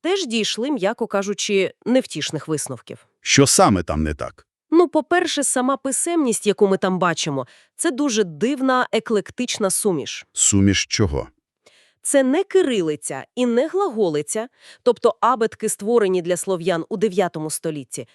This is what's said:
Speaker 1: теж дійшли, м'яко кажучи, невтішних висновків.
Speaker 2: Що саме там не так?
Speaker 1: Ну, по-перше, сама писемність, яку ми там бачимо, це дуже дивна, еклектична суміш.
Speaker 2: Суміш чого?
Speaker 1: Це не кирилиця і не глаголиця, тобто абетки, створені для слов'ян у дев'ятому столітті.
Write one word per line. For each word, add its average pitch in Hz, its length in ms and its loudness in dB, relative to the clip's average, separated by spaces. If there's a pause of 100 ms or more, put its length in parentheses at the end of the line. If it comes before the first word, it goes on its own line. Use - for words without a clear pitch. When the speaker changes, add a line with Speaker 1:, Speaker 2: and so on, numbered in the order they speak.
Speaker 1:
теж 370 260 -2
дійшли, 226 440 -2
м'яко 220 360 -2
кажучи, 196 680 -2 (120)
невтішних 208 600 -2
висновків. 139 600 -8 (140)
Speaker 2:
Що - 260 4
саме 113 360 4
там 78 200 -2
не 76 100 -2
так? - 340 -12 (240)
Speaker 1:
Ну, 339 160 6
по-перше, 311 560 -2
сама 262 340 0
писемність, 269 680 -2
яку 202 200 4
ми 190 100 2
там 185 220 -2
бачимо, 156 480 -2 (280)
це 330 160 -2
дуже 240 320 0
дивна, 247 680 0
еклектична 220 800 -2
суміш. 170 640 -4
Speaker 2:
Суміш 98 520 2
чого? 76 420 -2 (760)
Speaker 1:
Це 269 220 4
не 277 200 2
кирилиця 175 840 0 (100)
і 247 100 0
не 240 220 2
глаголиця, 220 800 -2 (360)
тобто 240 360 2
абетки, 220 500 0
створені 202 520 2
для 175 160 -2
слов'ян 170 520 -2
у 226 80 -4
дев'ятому 175 520 -2
столітті. 147 640 -8